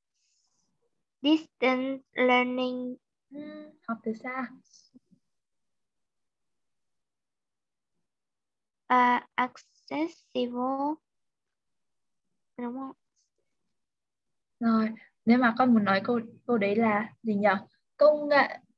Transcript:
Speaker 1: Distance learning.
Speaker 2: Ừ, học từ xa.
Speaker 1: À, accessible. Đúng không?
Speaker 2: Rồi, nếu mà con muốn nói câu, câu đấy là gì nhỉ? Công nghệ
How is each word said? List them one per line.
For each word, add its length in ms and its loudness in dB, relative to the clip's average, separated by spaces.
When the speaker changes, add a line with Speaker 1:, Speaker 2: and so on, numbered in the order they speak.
Speaker 1:
Distance 840 -2
learning. 840 0
Speaker 2:
Ừ, 100 -16
học 160 -8
từ 100 -6
xa. 240 -8
Speaker 1:
À, 400 2
accessible. 1600 -6
Đúng 160 -10
không? 180 -12
Speaker 2:
Rồi, 300 2
nếu 120 6
mà 200 2
con 160 4
muốn 100 4
nói 200 2
câu, 160 -2
câu 100 0
đấy 180 0
là 380 0
gì 120 -2
nhỉ? 120 0
Công 320 4
nghệ 300 2